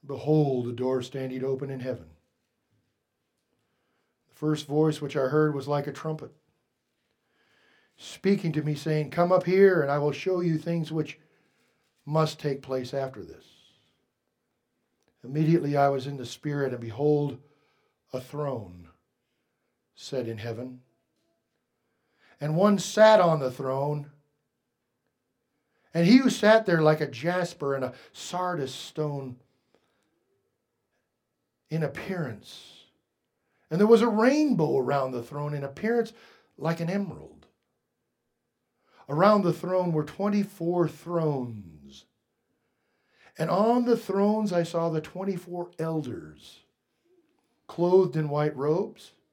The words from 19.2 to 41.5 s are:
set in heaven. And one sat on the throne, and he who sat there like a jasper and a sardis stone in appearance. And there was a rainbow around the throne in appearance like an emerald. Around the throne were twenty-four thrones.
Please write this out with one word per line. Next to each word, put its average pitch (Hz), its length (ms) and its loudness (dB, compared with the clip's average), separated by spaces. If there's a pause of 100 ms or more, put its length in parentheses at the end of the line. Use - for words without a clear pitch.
set 127 320 -8
in 113 120 -10
heaven. 120 440 -12 (1600)
And 151 160 -2
one 196 240 4
sat 214 400 6
on 165 180 4
the 131 140 -2
throne, 139 580 -4 (1800)
and 170 120 4
he 240 120 10
who 262 100 6
sat 220 380 4
there 165 160 4
like 156 180 4
a 147 100 -4
jasper 151 640 -4
and 135 80 -4
a 123 120 -6 (180)
sardis 175 640 -6
stone 139 680 -8 (2250)
in 160 120 -4
appearance. - 1000 -10 (840)
And 170 100 0
there 208 60 6
was 226 160 8
a 240 60 2
rainbow 220 680 2
around 131 360 0
the 120 100 -6
throne 147 320 -8
in 139 100 -6
appearance 226 480 -2 (460)
like 165 220 -2
an 165 100 -4
emerald. - 560 -8 (1600)
Around 190 340 4
the 170 120 0
throne 180 380 -2
were 151 120 0
twenty-four 175 840 -2
thrones. 117 1160 -6 (1300)